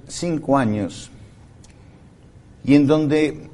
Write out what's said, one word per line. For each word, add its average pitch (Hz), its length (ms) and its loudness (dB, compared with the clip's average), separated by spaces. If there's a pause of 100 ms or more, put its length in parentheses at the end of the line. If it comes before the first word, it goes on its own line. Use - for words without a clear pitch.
cinco 160 500 -4
años, 107 540 -4 (1500)
y 135 120 2
en 147 120 6
donde, 151 680 0